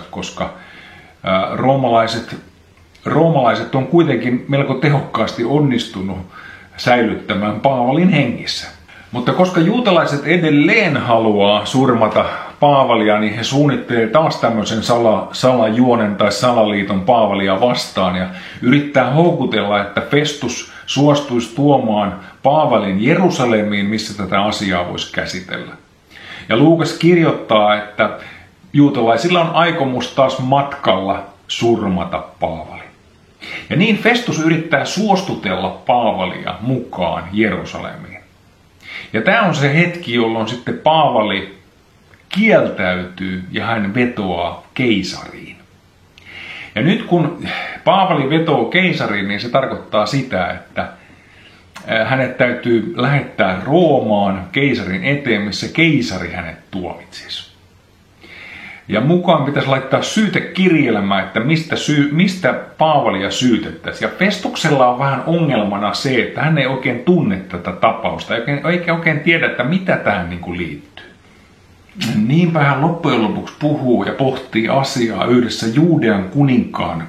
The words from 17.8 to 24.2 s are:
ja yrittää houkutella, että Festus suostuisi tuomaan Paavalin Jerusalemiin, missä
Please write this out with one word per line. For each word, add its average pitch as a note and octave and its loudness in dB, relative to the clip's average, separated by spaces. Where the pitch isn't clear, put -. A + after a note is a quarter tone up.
ja F#2 -2
yrittää C3 2
houkutella, A#2+ 2
että - -4
Festus - -2
suostuisi C#3 0
tuomaan G#2+ 2
Paavalin A2+ 2
Jerusalemiin, A#2 2
missä G#2 -4